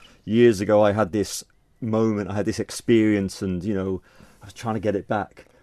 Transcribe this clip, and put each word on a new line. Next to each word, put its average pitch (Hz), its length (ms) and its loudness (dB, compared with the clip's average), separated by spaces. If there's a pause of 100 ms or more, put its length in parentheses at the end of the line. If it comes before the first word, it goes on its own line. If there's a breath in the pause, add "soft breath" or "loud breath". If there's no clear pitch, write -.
(260 soft breath)
years 113 340 4
ago 104 240 4
I 101 100 4
had 104 180 -2
this 101 320 -4 (360)
moment, 110 520 -2
I - 20 -6
had 101 140 -2
this 110 120 -4
experience 107 840 0
and, 90 200 -4
you 104 120 -4
know, 95 260 -4 (400 soft breath)
I - 40 -20
was 101 100 -20
trying 113 180 -8
to 110 60 -4
get 101 160 -2
it 92 120 -6
back." - 380 -6 (180 soft breath)